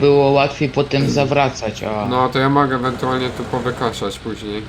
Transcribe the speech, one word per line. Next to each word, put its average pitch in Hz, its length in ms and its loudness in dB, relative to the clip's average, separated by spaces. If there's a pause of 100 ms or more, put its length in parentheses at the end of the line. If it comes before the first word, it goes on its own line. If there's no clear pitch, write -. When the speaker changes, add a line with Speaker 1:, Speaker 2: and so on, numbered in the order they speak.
Speaker 1:
było 143 300 6
łatwiej 139 380 2
potem 139 320 0
Speaker 2:
Mm. 139 140 0
Speaker 1:
zawracać, 135 680 0
a 107 280 -4
Speaker 2:
No, 127 180 2
to 135 100 -2
ja 135 100 2
mogę 139 280 2
ewentualnie 127 540 -2
tu 120 140 -8
powykaszać 120 760 -4
później. 107 500 -8